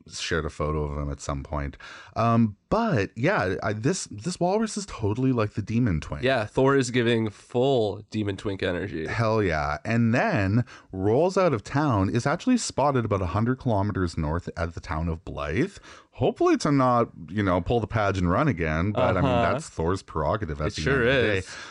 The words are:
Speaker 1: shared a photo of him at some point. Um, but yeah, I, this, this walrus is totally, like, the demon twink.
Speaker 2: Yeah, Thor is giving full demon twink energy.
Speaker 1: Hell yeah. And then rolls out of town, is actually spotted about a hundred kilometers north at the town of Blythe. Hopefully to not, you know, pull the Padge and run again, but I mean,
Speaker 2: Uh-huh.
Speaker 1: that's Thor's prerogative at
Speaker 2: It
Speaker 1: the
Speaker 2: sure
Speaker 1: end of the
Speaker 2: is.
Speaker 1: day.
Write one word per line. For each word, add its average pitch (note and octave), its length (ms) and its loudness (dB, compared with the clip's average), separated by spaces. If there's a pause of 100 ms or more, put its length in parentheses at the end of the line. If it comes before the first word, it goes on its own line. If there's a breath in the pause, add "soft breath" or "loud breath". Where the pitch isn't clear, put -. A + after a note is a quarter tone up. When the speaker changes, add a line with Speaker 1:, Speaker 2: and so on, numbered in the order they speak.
Speaker 1:
shared D#2 360 -4
a D2+ 40 -6
photo D2+ 340 -4
of D2 140 -6
him D2 140 -4
at C#2+ 100 -10
some C#2+ 220 -6
point. C#2+ 340 -8 (380 loud breath)
Um, A2+ 400 2 (140)
but F#3 460 0
yeah, A#2+ 480 0
I, G#2 100 -2
this, C3 380 -4
this G#2 280 -8
walrus G#3 380 -2
is G3+ 80 -6
totally, A#2+ 460 -2
like, A2 220 0
the A#2 80 -2
demon A2 400 2
twink. - 220 -8
Speaker 2:
Yeah, B2 220 0
Thor C3+ 300 4
is B2 160 2
giving A2+ 380 2
full A2+ 800 0
demon G2+ 260 -2
twink G2 240 -4
energy. F2 460 -4
Speaker 1:
Hell A2 340 0
yeah. D2+ 420 0
And A#2 300 2
then A#2+ 520 2 (260 loud breath)
rolls A#2+ 460 2
out F3+ 160 4
of G#2 100 -4
town, B2 460 2
is A#2+ 180 -2
actually A3+ 300 0
spotted C3 480 0
about G2+ 160 0
a F2+ 60 -2
hundred A2+ 320 0
kilometers G2 580 0
north D#2+ 380 -2
at E2+ 200 -4
the E2+ 60 -10
town D#2+ 280 -4
of D#2+ 160 -6
Blythe. D2 520 -4 (340 loud breath)
Hopefully C4+ 460 2
to D3+ 140 0
not, B2 380 4 (200)
you G#2 120 -2
know, F#2 200 2
pull A#2+ 180 0
the G#2 80 -2
Padge G2+ 300 0
and F2+ 120 2
run C3 200 2
again, E2 420 0
but A#2+ 260 0
I F2 40 2
mean, B2+ 100 2
Speaker 2:
Uh-huh. A#2 220 2
Speaker 1:
that's D3 160 -6
Thor's F2 340 -2
prerogative D#2 560 -4
at D2+ 80 -2
Speaker 2:
It - 80 -4
Speaker 1:
the D#2 60 -6
Speaker 2:
sure C#3 200 0
Speaker 1:
end - 80 4
of C#3 140 2
the G#2+ 140 2
Speaker 2:
is. F2+ 80 -4
Speaker 1:
day. - 60 -16 (200 loud breath)